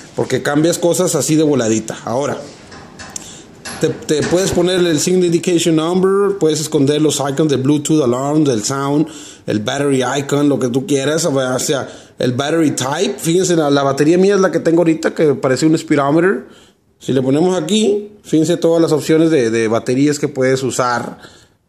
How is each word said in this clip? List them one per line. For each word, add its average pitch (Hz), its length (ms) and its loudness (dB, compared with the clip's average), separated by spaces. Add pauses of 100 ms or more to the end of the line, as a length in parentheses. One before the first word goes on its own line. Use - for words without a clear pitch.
(160)
Porque 120 260 -4
cambias 156 360 0
cosas 170 380 0
así 147 200 0
de 156 80 4
voladita. 113 640 0
Ahora, 123 320 -4 (1400)
te, 156 80 0
te 147 340 -4
puedes 180 280 0
poner 180 280 0
el 170 200 2
Signal 180 260 2
Indication 170 500 0
Number, 190 640 0
puedes 156 240 0
esconder 147 400 0
los 147 180 0
icons 139 300 0
de 135 80 0
Bluetooth, 147 440 2
alarm, 139 440 2
del 113 180 0
sound, 139 440 0 (400)
el 107 120 0
battery 131 440 0 (160)
icon, 143 280 0
lo 135 120 2
que 127 100 -2
tú 131 180 -2
quieras, 143 380 0
o 131 340 -2
sea, 131 300 -4 (280)
el 127 140 -2
battery 147 400 0
type. 143 460 -4
Fíjense, 170 400 0
la, 147 120 2
la 143 140 2
batería 147 340 2
mía 196 180 4
es 190 60 2
la 185 100 2
que 165 80 0
tengo 165 200 2
ahorita, 160 340 0
que 151 220 2
parece 135 300 0
un 160 120 4
speedometer. 160 680 0 (520)
Si - 120 -6
le 135 100 2
ponemos 160 400 2
aquí, 208 520 0 (100)
fíjense 160 320 0
todas 165 260 2
las 156 120 2
opciones 160 360 2
de, 131 200 2
de 113 180 0
baterías 131 500 0
que 143 120 -4
puedes 131 340 0
usar. 123 560 -2 (500)